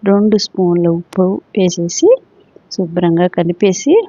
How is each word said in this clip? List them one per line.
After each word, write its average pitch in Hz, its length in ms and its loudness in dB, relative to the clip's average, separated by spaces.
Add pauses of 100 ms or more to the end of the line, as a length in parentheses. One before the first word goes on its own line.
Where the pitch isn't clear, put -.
(100)
రెండు 208 360 2
స్పూన్లు 175 520 0
ఉప్పు 180 300 -2 (300)
వేసేసి 180 520 -2 (640)
శుభ్రంగా 175 640 0
కలిపేసి 185 580 0 (140)